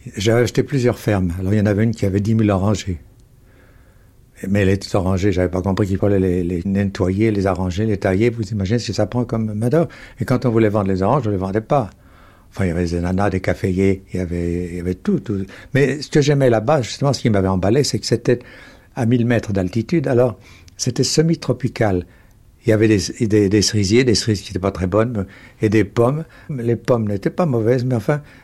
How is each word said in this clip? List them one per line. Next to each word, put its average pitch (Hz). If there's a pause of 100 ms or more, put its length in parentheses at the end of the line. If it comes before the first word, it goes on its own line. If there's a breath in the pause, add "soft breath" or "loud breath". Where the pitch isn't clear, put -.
(160)
J'ai 104
acheté 120
plusieurs 123
fermes. 92
Alors, 95
il 107
y -
en 101
avait 104
une 113
qui -
avait 98
dix 110
mille 107
orangers. 98 (1500 soft breath)
Mais 101
les 98 (160)
orangers, 95
j'avais 90
pas 90
compris 98
qu'il 95
fallait 101
les, 90
les 87
nettoyer, 98
les 98
arranger, 92
les 104
tailler. 101
Vous 113
imaginez 107
ce 113
que 104
ça 104
prend 123
comme 110
main-d'œuvre. 123 (320 loud breath)
Et 110
quand 123
on 120
voulait 110
vendre 101
les 95
oranges, 113
on 107
les 101
vendait 95
pas. 117 (600 soft breath)
Enfin, 98
il 90
y -
avait 87
des 85
nanas, 92
des 92
caféiers, 95 (100)
il 92
y -
avait, 87
il 87
y 90
avait 90
tout, 190
tout. 98 (300 loud breath)
Mais 135
ce -
que 156
j'aimais 139
là-bas, 117
justement, 135
ce -
qui 123
m'avait 95
emballé, 95
c'est -
que -
c'était 123 (560 loud breath)
à 110
mille 117
mètres 113
d'altitude. 113
Alors, 123 (380 loud breath)
c'était 131
semi-tropical. 120 (600 soft breath)
Il 110
y -
avait 107
des, 107
des, 104
des 101
cerisiers, 107
des 117
cerises 101
qui -
n'étaient 98
pas 95
très 92
bonnes, 107 (360 loud breath)
et 110
des 104
pommes. 131 (260 loud breath)
Les 117
pommes 117
n'étaient 104
pas 180
mauvaises, 120
mais 127
enfin, 147 (240 loud breath)